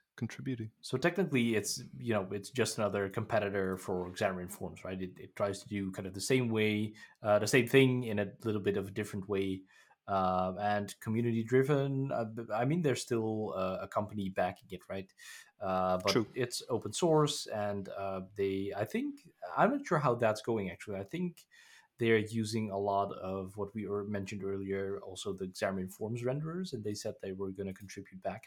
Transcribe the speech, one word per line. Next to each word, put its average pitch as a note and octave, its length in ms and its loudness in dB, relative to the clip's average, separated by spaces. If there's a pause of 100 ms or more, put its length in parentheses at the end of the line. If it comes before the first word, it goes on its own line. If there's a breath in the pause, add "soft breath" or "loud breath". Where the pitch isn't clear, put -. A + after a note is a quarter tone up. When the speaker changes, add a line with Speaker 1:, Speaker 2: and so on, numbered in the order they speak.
(180)
Speaker 1:
contributing. A#2 520 -6 (120)
Speaker 2:
So - 160 -4
technically, C#3 580 2
it's, G#2 280 -2 (140)
you A#2+ 160 0
know, G2 180 2
it's G2+ 200 -8
just - 260 0
another G2+ 320 2
competitor G2+ 680 0
for F2+ 340 -4
Xamarin F#2 400 -2
Forms, F2 320 -10
right? F#2 180 -6
It, F#2 160 -6
it - 180 -18
tries G2+ 280 -2
to - 40 -16
do G2 220 -2
kind F#2+ 160 -8
of F#2 80 -8
the F#2+ 80 -8
same B2+ 280 2
way, G#2+ 440 2 (300 loud breath)
uh, G#2 160 6
the G#2+ 80 0
same B2 180 6
thing B2+ 380 6
in A2 160 -2
a G2+ 80 2 (160)
little G#2+ 180 0
bit G2 160 2
of G2 120 -2
a - 20 -12
different G#2 360 -4
way, G2 340 0 (460 soft breath)
uh, F#2 540 2
and G#2 380 0
community-driven. C3 1120 2
Uh, A#2 140 0
b-, A2 180 -8 (100)
I A#2 120 2
mean, E3 180 2
there's B2+ 180 2
still, A2 540 0
uh, F#2 260 0
a G2 60 -8
company G#2 420 -2
backing F#2 420 -2
it, F2+ 160 -12
right? F#2+ 240 -8 (480 loud breath)
Uh, F#2 440 2
but G2 80 4
Speaker 1:
True. A2 240 4
Speaker 2:
it's B2+ 340 -2
open A2 240 -2
source, D3+ 540 4
and, G#2 500 -2
uh, G2 240 -4 (140)
they, G2 420 0
I G#2+ 80 0
think, C#4+ 300 -2 (420)
I'm F3+ 140 6
not C#4+ 160 -4
sure E3+ 100 2
how C#3 180 4
that's A2 260 2
going, G#2+ 280 0
actually. F#2+ 280 -8
I G2 60 -4
think F3 420 -6 (520 loud breath)
they're A2+ 200 6
using G#2+ 520 0
a G2 80 -2
lot G2 360 2
of F#2+ 440 -6
what G2 160 -6
we G#2+ 140 -4
er-, G2+ 160 -2
mentioned G2+ 400 -4
earlier, G2 560 -2
also - 340 -8
the F#2+ 120 -6
Xamarin F#2+ 460 -2
Forms A2+ 300 -6
renderers, D#3 520 -4
and A2 100 -8
they G#2+ 100 -2
said G#2 300 -6
they G2 80 -6
were F#2+ 200 -4
gonna F#2+ 220 -6
contribute F#2+ 480 -14
back, G2 260 -6